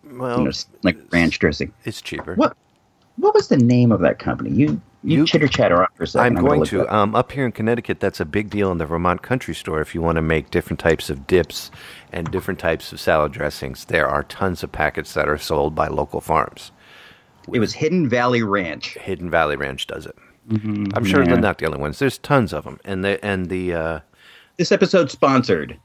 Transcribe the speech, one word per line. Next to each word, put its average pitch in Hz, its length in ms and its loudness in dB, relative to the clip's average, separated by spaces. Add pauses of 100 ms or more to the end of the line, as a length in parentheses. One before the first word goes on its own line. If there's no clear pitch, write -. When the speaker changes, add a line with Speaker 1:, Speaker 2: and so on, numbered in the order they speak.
Speaker 1:
Well, 123 360 -4
Speaker 2:
you 123 60 2
know, 131 40 -2
s-, - 160 -8 (160)
like, 90 160 0
Speaker 1:
it's - 160 -12
Speaker 2:
ranch 85 240 2
dressing. - 340 0 (140)
Speaker 1:
it's - 160 -10
cheaper. 80 320 -10
Speaker 2:
What, - 240 0 (600)
what 403 180 2
was 415 140 4
the 180 80 4
name 123 340 6
of 95 100 4
that 76 160 2
company? - 320 -4
You, 151 320 2 (220)
you 151 160 2
Speaker 1:
You 160 60 6
Speaker 2:
chitter 151 240 2
chatter 90 320 4
on 92 140 2
for 85 80 -4
a 78 40 -4
second. - 180 0
Speaker 1:
I'm - 40 4
Speaker 2:
I'm - 140 2
gonna 131 40 4
Speaker 1:
going 147 140 4
Speaker 2:
look - 80 0
Speaker 1:
to. 98 120 0
Speaker 2:
it - 60 0
up. - 60 -2
Speaker 1:
Um, 107 220 2
up 123 180 0
here 135 120 -2
in 113 60 -2
Connecticut, 110 480 -2
that's 98 220 -2
a 85 40 0
big 101 240 -2
deal 98 220 0
in 87 60 0
the 82 80 -2
Vermont 87 360 0
Country - 320 -4
Store 78 280 -4
if - 120 -6
you 82 80 -2
wanna 82 200 2
make 78 280 0
different 85 300 -2
types 80 300 0
of 69 180 -8
dips - 440 0 (420)
and 80 180 -6
different 90 280 -6
types 82 340 -2
of 85 80 -16
salad 76 320 2
dressings. 71 520 -8
There 78 220 0
are 73 160 0
tons 92 400 -6
of 76 80 -12
packets 76 440 -4
that 73 120 0
are 73 100 0
sold 78 380 -2
by 78 120 0
local 73 340 -4
farms. - 500 -2 (800)
Speaker 2:
It 120 80 0
was 101 140 0
Hidden 160 340 0
Valley 120 360 2
Ranch. 92 560 -4
Speaker 1:
Hidden 87 300 -8
Valley 78 280 2
Ranch 67 300 -6
does - 180 -12
it. - 100 -16 (340)
Speaker 2:
Mm-hmm. 104 360 -2 (100)
Speaker 1:
I'm 117 100 0
sure 117 180 4
Speaker 2:
Yeah. - 100 4
Speaker 1:
they're 117 80 4
not 98 160 2
the - 80 -4
only 73 140 -2
ones. 73 200 -4
There's 135 200 0
tons 123 340 2
of 73 120 -6
'em. - 200 -16
And 95 180 -6
the, 98 220 -2
and 92 240 -2
the, 90 240 -4
uh, 80 260 -4 (580)
Speaker 2:
This 180 140 0
episode's 190 400 4
sponsored 123 720 2